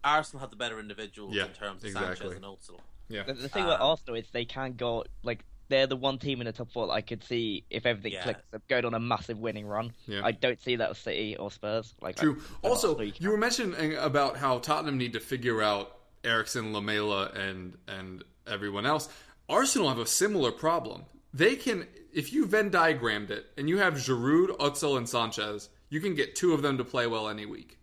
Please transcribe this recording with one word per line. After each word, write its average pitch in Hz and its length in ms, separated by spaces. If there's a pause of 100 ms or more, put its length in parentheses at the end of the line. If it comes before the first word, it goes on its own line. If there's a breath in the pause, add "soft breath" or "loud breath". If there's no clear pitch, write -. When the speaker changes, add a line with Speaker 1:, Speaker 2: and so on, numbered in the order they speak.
Speaker 1:
Arsenal 147 360
have 135 100
the 107 60
better 113 220
individuals 104 560
Speaker 2:
Yeah, 95 120
Speaker 1:
in 92 40
terms 98 320
of 110 60
Speaker 2:
exactly. 95 420
Speaker 1:
Sanchez 87 60
and 92 80
Ozil. 95 340 (300)
Speaker 2:
Yeah. 101 160
Speaker 3:
The, 135 100
the 131 140
thing 196 160
with 165 100
Speaker 1:
Um, - 80
Speaker 3:
Arsenal 139 320
is 98 180
they 120 120
can 131 300
go, 117 300 (200)
like, 120 200 (240)
they're 135 200
the 131 80
one 135 240
team 135 200
in 120 60
the 110 60
top 117 180
four 117 160
that - 60
I 110 80
could 110 240
see, 117 460
if - 160
everything 107 260
Speaker 1:
Yeah. 95 100
Speaker 3:
clicks, 117 180 (280)
going 123 160
on 117 100
a 113 60
massive 117 400
winning 107 260
run. 110 260 (140)
Speaker 2:
Yeah. 101 180
Speaker 3:
I 120 60
don't 120 320
see 123 140
that 113 140
with - 80
City 107 380
or 101 140
Spurs. 110 500
Like, 90 140
Speaker 2:
True. 151 260 (220 loud breath)
Speaker 3:
I, - 60
Speaker 2:
Also, 240 280
Speaker 3:
Arsenal, 107 220
Speaker 2:
you 185 120
were 214 60
mentioning 190 600
about 139 400
how 127 240
Tottenham 151 360
need 123 180
to 110 60
figure 120 400
out 104 360 (260)
Eriksen, 113 500
Lamela, 104 580
and, 92 460 (120)
and 95 340 (240)
everyone 104 400
else. 147 220 (400 loud breath)
Arsenal 214 400
have 123 100
a 113 80
similar 180 460
problem. 160 520 (300)
They 202 220
can, 226 320 (240)
if 147 200
you 277 140
Venn 202 240
diagrammed 120 640
it, 104 140 (100)
and 143 120
you 180 100
have 180 160
Giroud, 131 640
Özil, 143 380
and 120 120
Sanchez, 107 600 (220 soft breath)
you 151 100
can 190 140
get 139 220
two 180 160
of 147 80
them 139 180
to 123 60
play 120 220
well 110 240
any 107 160
week. - 360